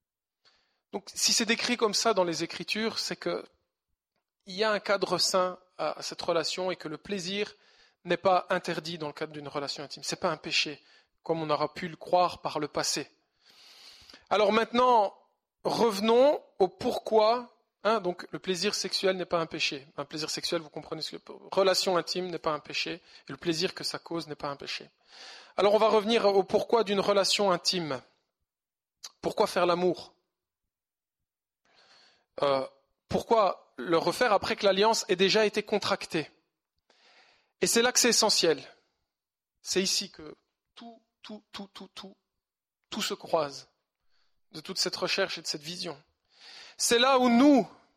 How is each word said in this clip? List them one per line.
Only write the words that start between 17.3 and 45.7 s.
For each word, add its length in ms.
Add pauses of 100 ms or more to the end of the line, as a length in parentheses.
hein, 160
donc 300
le 80
plaisir 360
sexuel 440
n'est 80
pas 120
un 60
péché. 420 (120)
Un 80
plaisir 240
sexuel, 320
vous 80
comprenez 320
ce 120
que, 180 (200)
relation 460
intime 300
n'est 100
pas 140
un 60
péché, 440 (260)
et 40
le 40
plaisir 380
que 100
ça 140
cause 300
n'est 60
pas 140
un 80
péché. 320 (720)
Alors 160
on 40
va 120
revenir 340
au 180
pourquoi 420
d'une 160
relation 520
intime. 480 (1200)
Pourquoi 260
faire 200
l'amour ? 480 (2250)
Euh, 260 (440)
pourquoi 680
le 220
refaire 340
après 240
que 80
l'alliance 440
ait 80
déjà 280
été 180
contractée ? 680 (1300)
Et 40
c'est 160
là 100
que 80
c'est 80
essentiel. 580 (920)
C'est 220
ici 280
que 240 (400)
tout, 240 (240)
tout, 200 (100)
tout, 220
tout, 200
tout, 220 (720)
tout 140
se 100
croise 560 (840)
de 80
toute 180
cette 180
recherche 400
et 60
de 40
cette 140
vision. 420 (760)